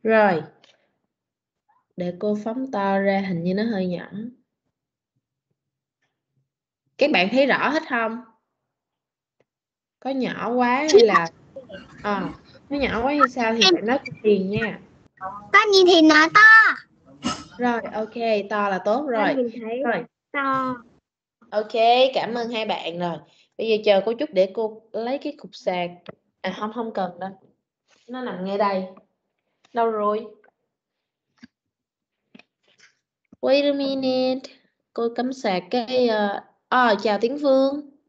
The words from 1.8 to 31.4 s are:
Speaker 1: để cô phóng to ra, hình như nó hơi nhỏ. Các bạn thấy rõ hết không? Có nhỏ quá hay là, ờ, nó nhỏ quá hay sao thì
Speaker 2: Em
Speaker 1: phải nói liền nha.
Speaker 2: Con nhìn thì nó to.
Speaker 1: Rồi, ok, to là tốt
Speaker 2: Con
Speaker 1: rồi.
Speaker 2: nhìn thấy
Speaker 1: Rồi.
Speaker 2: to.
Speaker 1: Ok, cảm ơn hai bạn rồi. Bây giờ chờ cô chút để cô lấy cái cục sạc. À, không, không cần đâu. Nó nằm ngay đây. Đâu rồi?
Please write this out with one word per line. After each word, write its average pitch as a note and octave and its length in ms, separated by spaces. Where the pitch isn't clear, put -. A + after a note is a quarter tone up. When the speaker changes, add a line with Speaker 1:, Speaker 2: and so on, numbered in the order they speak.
Speaker 1:
để F3 220
cô G#3 260
phóng C4 280
to G3 260
ra, G3 300
hình E3+ 160
như F#3 100
nó G#3 80
hơi G3+ 240
nhỏ. F3 200
Các C#4+ 140
bạn F#3 200
thấy C4+ 140
rõ G#3 220
hết D#4 200
không? A#3 320
Có B3+ 100
nhỏ A#3 440
quá B3 220
hay D#4 280
là, E3+ 240
ờ, G3+ 260
nó C#4+ 100
nhỏ A3 240
quá C#4 160
hay C4 120
sao A3+ 240
thì A#3 100
Speaker 2:
Em F4+ 100
Speaker 1:
phải D#4+ 80
nói A#3+ 160
liền G3 280
nha. G#3+ 300
Speaker 2:
Con G#4+ 200
nhìn F#4+ 140
thì F4 160
nó D#4 320
to. G4+ 400
Speaker 1:
Rồi, A#3+ 220
ok, G#3+ 220
to G#3 180
là F#3 160
tốt G#3 120
Speaker 2:
Con D4+ 100
Speaker 1:
rồi. A3 280
Speaker 2:
nhìn A#3+ 260
thấy A3+ 220
Speaker 1:
Rồi. G#3+ 220
Speaker 2:
to. C4 440
Speaker 1:
Ok, G#3+ 220
cảm G3 200
ơn A#3 160
hai A3 160
bạn F3 320
rồi. E3+ 200
Bây A3+ 100
giờ G#3+ 160
chờ G3 220
cô A3+ 60
chút C4 200
để F#3+ 220
cô A3 280
lấy A#3+ 260
cái D4 200
cục F#3+ 160
sạc. F3+ 360
À, F#3 180
không, G#3 140
không A#3 220
cần F3+ 260
đâu. F#3+ 200
Nó B3+ 140
nằm F#3 220
ngay G3 140
đây. G3 260
Đâu A#3 180
rồi? G#3+ 360